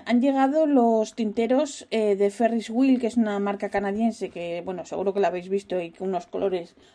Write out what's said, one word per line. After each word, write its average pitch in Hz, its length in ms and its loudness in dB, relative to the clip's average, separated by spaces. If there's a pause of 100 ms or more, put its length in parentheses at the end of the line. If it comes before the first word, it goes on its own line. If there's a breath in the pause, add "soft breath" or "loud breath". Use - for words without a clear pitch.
han 240 160 2
llegado 269 460 2
los 233 480 2
tinteros, 233 760 -2
eh, 208 260 2
de 202 140 2
Ferris 226 380 0
Wheel, 254 320 2
que 247 60 -2
es 214 100 -6
una 214 220 0
marca 202 320 -2
canadiense 202 580 -2
que, 170 340 -6
bueno, 180 220 -8
seguro 185 300 -4
que 202 60 0
la 185 80 4
habéis 180 200 -4
visto 190 320 -4
y 170 100 -8
con 190 180 -8
unos 185 180 -4
colores 180 480 -4 (200 soft breath)